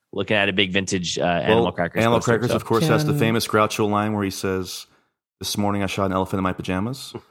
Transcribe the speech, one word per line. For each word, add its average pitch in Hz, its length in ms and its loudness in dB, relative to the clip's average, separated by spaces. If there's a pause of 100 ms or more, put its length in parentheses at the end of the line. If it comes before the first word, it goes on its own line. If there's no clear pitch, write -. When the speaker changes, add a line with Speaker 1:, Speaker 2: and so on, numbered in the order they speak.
(120)
Speaker 1:
looking 101 240 -2
at 101 120 2
a 98 40 0
big 95 200 2
vintage, 92 460 -2
uh, 64 40 -2
Speaker 2:
Well, 85 300 2
Speaker 1:
Animal 113 200 4
Crackers 87 280 -2
Speaker 2:
Animal 117 180 4
Speaker 1:
poster, 120 140 2
Speaker 2:
Crackers, 113 180 2
Speaker 1:
so. 110 60 0
Speaker 2:
of 104 80 -4
course, 113 240 2
has 110 180 2
the 104 60 0
Speaker 3:
Can 143 80 0
Speaker 2:
famous 113 280 2
Groucho 107 400 2
line 104 240 0
where 104 120 -2
he 98 60 -2
says, 95 560 -6 (540)
"This - 180 -4
morning 101 240 2
I 98 40 0
shot 98 200 0
an 92 60 0
elephant 95 260 0
in 95 60 0
my 92 80 0
pajamas." 95 640 -4 (160)